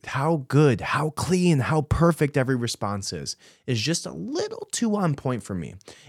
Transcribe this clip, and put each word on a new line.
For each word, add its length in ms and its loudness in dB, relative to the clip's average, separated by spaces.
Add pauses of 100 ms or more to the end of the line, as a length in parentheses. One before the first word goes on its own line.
how 420 -2
good, 340 6
how 300 -2
clean, 480 2
how 220 0
perfect 540 2
every 200 2
response 580 -4
is, 240 -8 (300)
is 120 0
just 260 -2
a 60 -10
little 600 -6
too 240 0
on 200 0
point 280 -4
for 100 -10
me. 220 -8 (340)